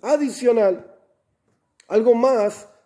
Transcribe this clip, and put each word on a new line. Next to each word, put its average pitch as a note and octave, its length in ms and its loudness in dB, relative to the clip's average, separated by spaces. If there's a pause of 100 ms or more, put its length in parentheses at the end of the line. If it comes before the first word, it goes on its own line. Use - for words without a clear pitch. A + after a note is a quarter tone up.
adicional, A#3 920 -2 (960)
algo A3+ 280 2
más A#3 520 -2 (180)